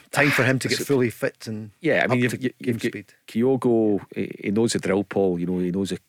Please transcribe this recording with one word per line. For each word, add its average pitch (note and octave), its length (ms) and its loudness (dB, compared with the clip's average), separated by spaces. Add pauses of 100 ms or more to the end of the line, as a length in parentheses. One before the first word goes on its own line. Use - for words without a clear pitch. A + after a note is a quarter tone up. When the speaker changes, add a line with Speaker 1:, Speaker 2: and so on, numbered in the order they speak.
(120)
Speaker 1:
time C#3+ 180 2
for C3+ 120 2
him C3 180 2
to - 80 -2
get B2 120 0
Speaker 2:
It's A#2+ 80 -6
Speaker 1:
fully B2 220 2
fit - 360 -8
and A2 240 -10 (120)
Speaker 2:
Yeah, B2+ 220 2
I - 20 0
mean, B2 120 2
Speaker 1:
up B2 40 2
Speaker 2:
you've, A#2+ 100 0
Speaker 1:
to G2+ 100 -6
Speaker 2:
you, B2 160 -2
you've - 200 -2
Speaker 1:
game A2+ 120 -2
Speaker 2:
got G2+ 140 -10
Speaker 1:
speed? - 100 -20 (120)
Speaker 2:
Kyogo, A2+ 760 2 (140)
he, - 200 -6 (100)
he G#2 60 -2
knows A2+ 220 2
the G2 60 0
drill, F#2+ 260 0
Paul. F#2+ 340 2
You F2 80 -4
know, F2+ 120 -2
he F2+ 120 0
knows F#2+ 200 -2
the, F#2 80 -6 (100)